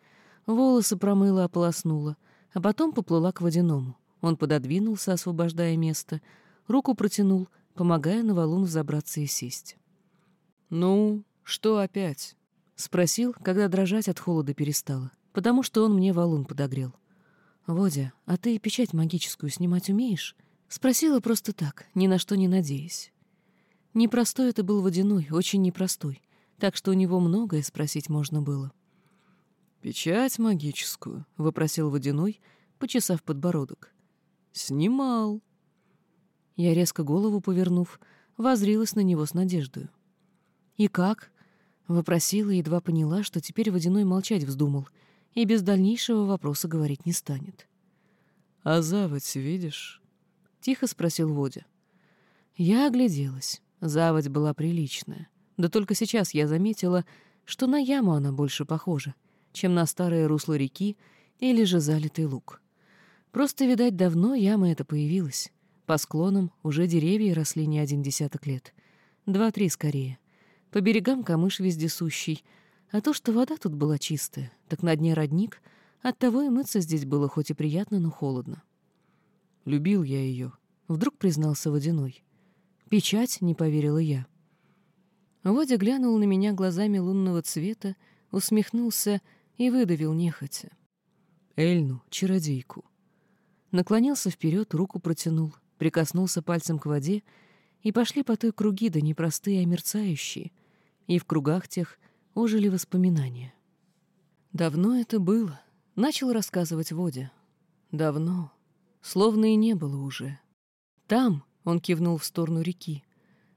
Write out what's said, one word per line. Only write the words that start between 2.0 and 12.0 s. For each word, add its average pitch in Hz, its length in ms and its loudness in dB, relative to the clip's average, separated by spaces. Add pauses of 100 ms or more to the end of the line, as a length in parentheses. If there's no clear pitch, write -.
а 185 80 -4
потом 214 300 2
поплыла 175 400 2
к - 100 -8
Водяному. 160 560 0 (240)
Он 165 160 0
пододвинулся, 160 760 0
освобождая 170 600 -2
место, 160 460 -4 (460)
руку 262 260 2
протянул, 196 560 2 (240)
помогая 175 480 2
на 214 140 2
валун 170 300 2
взобраться 151 560 -4
и 147 40 -2
сесть. - 500 -8 (960)
"Ну, 208 540 2 (180)
что - 380 0
опять?" 190 560 -4 (440)